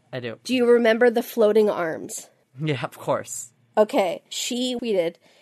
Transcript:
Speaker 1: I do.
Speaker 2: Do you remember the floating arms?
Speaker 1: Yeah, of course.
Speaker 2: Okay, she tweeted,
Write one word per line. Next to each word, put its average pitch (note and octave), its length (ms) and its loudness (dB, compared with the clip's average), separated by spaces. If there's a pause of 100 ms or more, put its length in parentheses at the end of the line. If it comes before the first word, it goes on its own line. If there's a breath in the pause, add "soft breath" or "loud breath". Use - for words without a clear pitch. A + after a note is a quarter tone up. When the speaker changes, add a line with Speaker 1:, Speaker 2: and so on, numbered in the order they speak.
(120)
Speaker 1:
I B2+ 80 -8
do. A#2 240 -10
Speaker 2:
Do A#3+ 100 -4
you B3 120 2
remember A#3 440 4
the A#3 120 0
floating G#3+ 480 2
arms? D#3+ 580 -6 (320)
Speaker 1:
Yeah, D3 240 -4
of - 140 -10
course. - 540 -6 (240)
Speaker 2:
Okay, G#3+ 520 0
she B3 520 -4
tweeted, F#3 360 0 (260 soft breath)